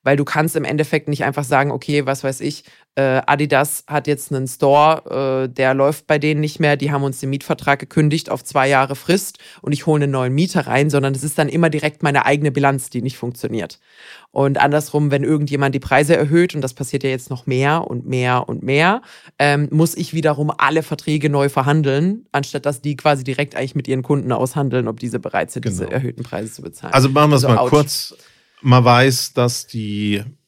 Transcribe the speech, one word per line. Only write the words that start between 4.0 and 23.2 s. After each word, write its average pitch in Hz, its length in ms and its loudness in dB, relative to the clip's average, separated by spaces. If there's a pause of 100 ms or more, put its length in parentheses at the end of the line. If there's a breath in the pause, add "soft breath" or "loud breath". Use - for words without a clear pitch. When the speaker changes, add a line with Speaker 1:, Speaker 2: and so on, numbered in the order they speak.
Speaker 1:
jetzt 143 260 -4
einen 131 140 -4
Store, 139 1000 2
äh, 127 80 -8
der 131 200 2
läuft 139 340 0
bei 151 120 2
denen 151 220 0
nicht 151 180 -4
mehr, 147 180 2
die 139 140 -2
haben 139 120 -2
uns 135 160 -4
den 139 100 -6
Mietvertrag 143 500 -2
gekündigt 151 500 0
auf 131 140 -4
zwei 135 240 0
Jahre 135 280 2
Frist - 440 -2 (220 loud breath)
und 147 100 -4
ich 147 140 -4
hole 151 180 2
einen 143 80 0
neuen 131 220 0
Mieter 160 340 0
rein, 135 220 2
sondern 135 260 0
es 131 80 -6
ist 151 160 -6
dann 151 100 2
immer 170 200 2
direkt 151 340 -4
meine 139 220 2
eigene 147 260 2
Bilanz, 139 380 0
die 123 120 -6
nicht 123 160 -6
funktioniert. 117 600 -8 (520 loud breath)
Und 139 280 0
andersrum, 147 500 0
wenn 139 140 0
irgendjemand 143 500 0
die 135 60 -2
Preise 147 380 2
erhöht, 165 360 2
und 151 80 -6
das 131 120 -6
passiert 139 300 -6
ja 135 60 -2
jetzt 127 200 -6
noch 123 180 -10
mehr 139 400 0
und 123 180 -8
mehr 127 440 0
und - 120 -6
mehr, 160 400 0 (380 loud breath)
ähm, 143 320 2
muss 160 240 2
ich - 180 -8
wiederum 151 440 0
alle 151 260 2
Verträge 151 460 -2
neu 143 200 2
verhandeln, 147 840 0
anstatt 139 340 -4
dass 143 160 -2
die 147 160 -4
quasi 143 260 0